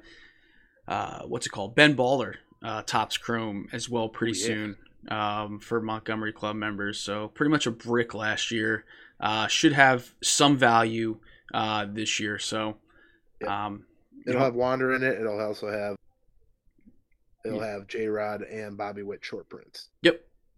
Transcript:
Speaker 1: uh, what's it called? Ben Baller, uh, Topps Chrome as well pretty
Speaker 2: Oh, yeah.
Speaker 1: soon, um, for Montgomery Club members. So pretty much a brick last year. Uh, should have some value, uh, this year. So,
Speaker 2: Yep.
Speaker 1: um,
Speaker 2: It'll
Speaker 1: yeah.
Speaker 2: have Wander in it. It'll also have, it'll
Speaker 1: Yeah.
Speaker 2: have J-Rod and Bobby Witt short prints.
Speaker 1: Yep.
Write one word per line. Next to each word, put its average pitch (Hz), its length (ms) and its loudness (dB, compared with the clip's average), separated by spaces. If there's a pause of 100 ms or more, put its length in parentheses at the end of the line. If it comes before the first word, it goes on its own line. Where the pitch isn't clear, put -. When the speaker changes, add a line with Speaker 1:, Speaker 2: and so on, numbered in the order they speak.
(880)
Speaker 1:
uh, - 360 -4
what's 117 240 -6
it - 40 -8
called? 104 240 -8
Ben 147 200 8
Baller, 123 400 2 (260)
uh, 110 220 -6
Topps - 340 0
Chrome 110 540 -4
as 117 180 -8
well 113 200 -2
pretty 113 240 -2
Speaker 2:
Oh, 92 80 -4
yeah. 110 40 -2
Speaker 1:
soon, 107 320 -4 (320)
um, 104 500 -2
for 117 220 -2
Montgomery 110 520 -4
Club 107 240 -4
members. 104 420 -4
So 107 300 -6
pretty 147 200 2
much 151 160 4
a 123 60 0
brick 120 420 0
last 107 380 -2
year. 110 340 -2 (340)
Uh, 107 280 2
should 151 260 4
have 135 480 6
some 147 360 6
value, 113 600 4 (360)
uh, 107 360 0
this 107 300 -2
year. 104 180 -4
So, 110 400 -4 (640)
Speaker 2:
Yep. 104 80 -4
Speaker 1:
um, 101 360 -6 (420)
Speaker 2:
It'll 127 120 2
Speaker 1:
yeah. 139 60 4
Speaker 2:
have 120 100 2
Wander 127 380 2
in 131 100 0
it. 123 160 2
It'll 107 200 -2
also 107 320 -4
have, 104 240 -4 (1500)
it'll 107 160 -4
Speaker 1:
Yeah. 110 100 -6
Speaker 2:
have 101 160 -10
J-Rod 107 560 -2
and 104 340 -10
Bobby 101 240 -6
Witt 98 220 -8
short - 260 -10
prints. - 400 -18 (120)
Speaker 1:
Yep. 170 240 4 (320)